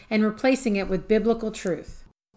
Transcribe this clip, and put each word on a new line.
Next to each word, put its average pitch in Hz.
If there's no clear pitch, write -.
and 214
replacing 214
it 196
with 185
biblical 220
truth. -